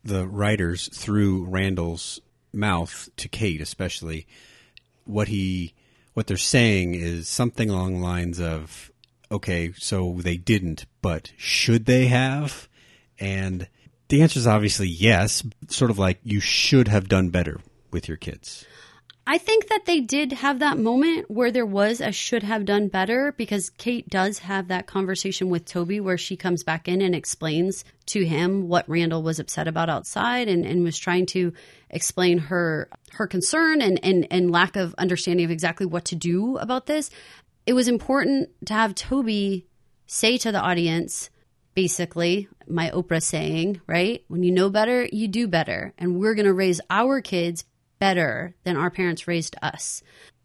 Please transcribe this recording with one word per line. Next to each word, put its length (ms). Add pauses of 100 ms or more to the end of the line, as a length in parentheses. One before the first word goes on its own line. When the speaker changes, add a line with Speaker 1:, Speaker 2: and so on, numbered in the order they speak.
Speaker 1:
the 240
writers, 680
through 520
Randall's 760 (320)
mouth 680
to 100
Kate 320
especially, 680 (760)
what 240
he, 460 (400)
what 120
they're 120
saying 560
is 340
something 400
along 320
the 60
lines 340
of, 500 (400)
"Okay, 460
so 420
they 200
didn't, 480 (160)
but 340
should 480
they 220
have?" 600 (500)
And 500 (400)
the 140
answer 160
is 80
obviously 420
yes, 560 (240)
sort 220
of 80
like, 260
you 160
should 480
have 200
done 200
better 320 (320)
with 160
your 80
kids. 480 (600)
Speaker 2:
I 120
think 300
that 160
they 160
did 320
have 260
that 200
moment 520
where 220
there 140
was 340
a 100
should 320
have 220
done 240
better, 480
because 340
Kate 380
does 320
have 280
that 200
conversation 600
with 160
Toby 340
where 180
she 180
comes 280
back 240
in 120
and 140
explains 720 (220)
to 180
him 420
what 220
Randall 340
was 160
upset 300
about 200
outside 600
and, 160
and 180
was 160
trying 280
to 260 (380)
explain 480
her, 520 (220)
her 160
concern 540
and, 200
and, 300
and 180
lack 240
of 240
understanding 460
of 80
exactly 340
what 200
to 100
do 400
about 300
this. 220 (580)
It 80
was 120
important 600 (180)
to 80
have 220
Toby 680 (420)
say 300
to 120
the 100
audience, 680 (440)
basically, 720 (180)
my 240
Oprah 320
saying, 640
right? 400
"When 160
you 80
know 200
better, 420
you 160
do 180
better. 520
And 200
we're 160
gonna 180
raise 280 (100)
our 300
kids 440 (340)
better 560 (100)
than 140
our 120
parents 380
raised 320
us." 420 (420)